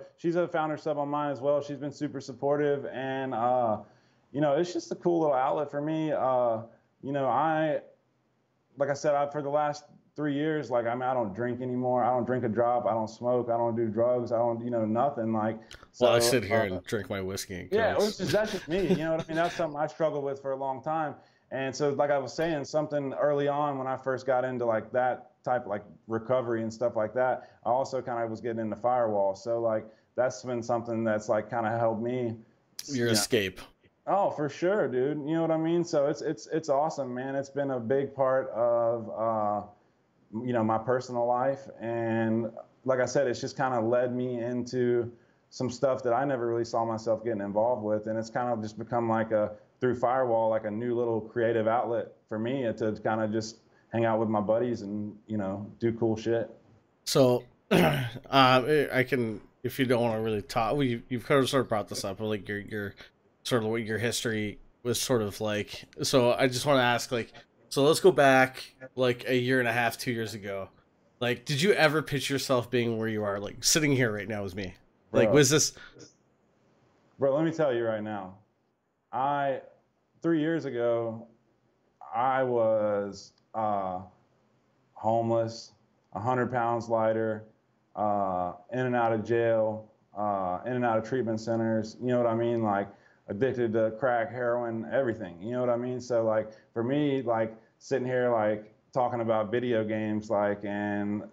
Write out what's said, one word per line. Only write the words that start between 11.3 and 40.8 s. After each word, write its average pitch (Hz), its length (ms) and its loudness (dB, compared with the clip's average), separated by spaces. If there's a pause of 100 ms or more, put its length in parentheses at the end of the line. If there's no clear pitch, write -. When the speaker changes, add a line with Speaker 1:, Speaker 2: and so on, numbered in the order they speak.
Speaker 1:
drink 120 260 -4
anymore. 123 420 0
I 110 60 4
don't 123 160 0
drink 123 200 0
a 117 40 0
drop. 120 380 2
I 104 60 2
don't 110 160 -2
smoke. 120 420 0
I 117 60 2
don't 117 180 0
do 117 140 0
drugs. 117 420 2
I 113 80 2
don't, 117 260 0
you 123 60 -4
know, 117 140 0
nothing. 113 480 0
Like, 110 260 0 (400)
Speaker 2:
Well, 120 140 6
I 117 60 6
Speaker 1:
so, 117 120 4
Speaker 2:
sit 123 120 2
here 110 180 2
Speaker 1:
uh, 107 40 2
Speaker 2:
and 92 180 -4
drink 104 280 -4
my 98 100 -4
whiskey 95 380 -6
and 90 120 -10
Speaker 1:
yeah, 214 220 2
Speaker 2:
Cokes. 202 240 0
Speaker 1:
which 185 100 -4
is, 147 40 -2
that's 214 220 0
just 185 140 -6
me. 175 200 0
You 185 80 4
know 156 160 -2
what 160 120 -2
I - 40 -20
mean? 160 100 -4
Speaker 2:
<laughs> 165 60 2
Speaker 1:
That's 170 120 -2
something 151 240 -4
I 151 60 0
struggled 147 380 -2
with 135 180 -4
for 135 120 -4
a 135 40 -6
long 135 240 -6
time. 156 320 -4 (380)
And 135 240 -4
so, 147 160 2
like 143 180 2
I 143 80 4
was 127 160 -4
saying, 160 320 -2
something 147 480 -2
early 143 340 2
on 143 300 0
when 131 100 -6
I 131 100 -2
first 127 280 -4
got 127 180 2
into, 127 220 -2
like, 110 260 0
that 123 400 0 (120)
type 127 180 0
of, - 60 -10
like, 101 160 -4 (240)
recovery 117 560 0
and 110 100 -4
stuff 117 220 -2
like 110 180 -2
that, 127 380 -2 (140)
I 110 40 -2
also 131 320 0
kinda 120 260 -4
was 110 140 -8
getting 120 180 -4
into 110 160 -4
firewall. 107 600 2
So, 117 260 -4
like, 110 240 -2 (300)
that's 127 280 0
been 123 200 -4
something 113 400 -2
that's, 107 260 0
like, 107 200 0
kinda 117 280 -2
helped 113 240 0
me, 120 340 -4 (520)
Speaker 2:
Your 139 100 -4
Speaker 1:
you 120 80 0
know. 117 60 4
Speaker 2:
escape. 101 500 0 (460)
Speaker 1:
Oh, 180 240 2
for 147 180 -2
sure, 180 380 0
dude. 127 320 0
You 151 160 -4
know 165 60 2
what 160 100 2
I 160 60 2
mean? 170 260 2
So 147 240 0
it's, 160 140 -2
it's, 151 260 -6
it's 156 220 -4
awesome, 139 440 0
man. 131 220 -6
It's 139 140 -4
been 139 220 -4
a 127 80 -2
big 135 340 0
part 131 380 2
of, 117 580 2
uh, 104 580 -2 (760)
you 123 100 -2
know, 113 100 2
my 110 140 2
personal 123 480 -2